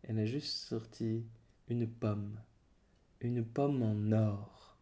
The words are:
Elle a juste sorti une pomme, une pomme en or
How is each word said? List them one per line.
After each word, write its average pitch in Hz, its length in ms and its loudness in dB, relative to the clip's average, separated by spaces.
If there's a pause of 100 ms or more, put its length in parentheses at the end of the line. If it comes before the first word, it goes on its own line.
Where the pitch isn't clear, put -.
Elle 113 160 -2
a 107 60 4
juste 135 320 -2
sorti 113 680 -4 (420)
une 120 200 2
pomme, 107 520 -2 (840)
une 120 240 0
pomme 139 380 2
en 107 280 2
or 104 720 0